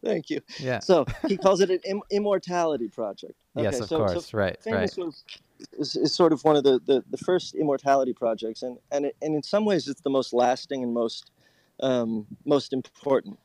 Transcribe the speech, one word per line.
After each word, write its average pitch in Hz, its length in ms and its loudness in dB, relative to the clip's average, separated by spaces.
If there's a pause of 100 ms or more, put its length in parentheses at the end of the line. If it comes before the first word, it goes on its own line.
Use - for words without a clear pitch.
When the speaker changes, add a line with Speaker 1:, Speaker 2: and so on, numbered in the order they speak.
Speaker 1:
Thank 175 280 -2
you. 151 80 -2 (200)
Speaker 2:
Yeah. 127 200 -2
Speaker 1:
So 156 260 4 (220)
he 196 100 0
Speaker 2:
<laughs> - 60 -10
Speaker 1:
calls 190 180 4
it 190 80 2
an 185 160 0
im-, 196 240 -4
immortality 175 800 0
project. 101 460 -10 (220)
Speaker 2:
Yes, 113 200 0
Speaker 1:
Okay, 123 80 -4
Speaker 2:
of 101 60 -8
Speaker 1:
so, 160 80 0
so - 0 - (160)
Speaker 2:
course. - 200 -6
Right, 98 300 0
Speaker 1:
fame 220 120 -4
Speaker 2:
right. 185 100 2
Speaker 1:
is - 80 -4
sort 175 160 -6
of, 143 60 -14 (580)
is, - 220 -6
is - 200 0
sort 165 180 6
of 131 100 -4
one 156 120 4
of 143 80 2
the, 135 220 6
the, 131 260 2
the 131 60 -6
first - 360 -2
immortality 139 600 0
projects, 113 500 -4
and, 123 140 -8 (140)
and, 143 140 -2
it, - 160 -4
and 156 140 -2
in 147 80 -2
some 208 220 0
ways 185 220 0
it's 139 140 -8
the 139 80 -2
most 135 240 0
lasting 123 500 0
and 120 120 -4
most, 113 340 -4 (520)
um, 113 440 0 (200)
most 143 280 0
important 131 720 -2